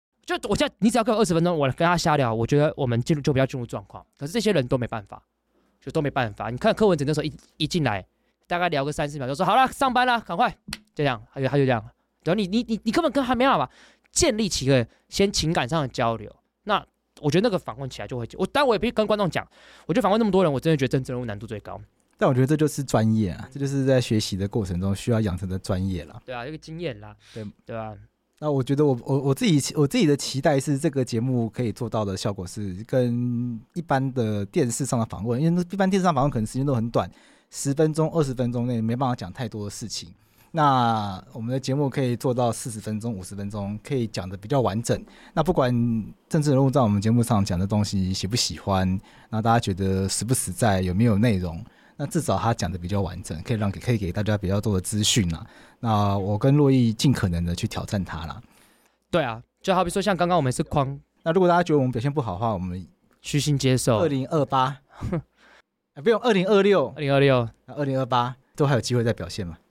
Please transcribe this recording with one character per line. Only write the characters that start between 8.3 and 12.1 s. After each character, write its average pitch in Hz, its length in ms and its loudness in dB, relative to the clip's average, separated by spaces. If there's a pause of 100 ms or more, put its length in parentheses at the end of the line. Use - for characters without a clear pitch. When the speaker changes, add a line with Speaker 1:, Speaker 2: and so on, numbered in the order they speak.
Speaker 1:
大 175 100 -2
概 175 120 2
聊 143 160 0
个 147 80 -4
三 151 180 -4
十 151 80 -10
秒， 131 80 -6
就 139 80 -4
说 175 120 0
：“好 196 100 4
了， 262 160 6
上 269 200 0
班 247 140 2
了， 240 140 2
赶 170 160 -8
快。” 226 120 2 (460)
就 151 80 -4
这 - 20 2
样， 120 160 0 (140)
他 139 60 -8
就， 131 80 0
他 131 80 0
就 139 80 6
这 131 60 4
样。 110 140 0 (400)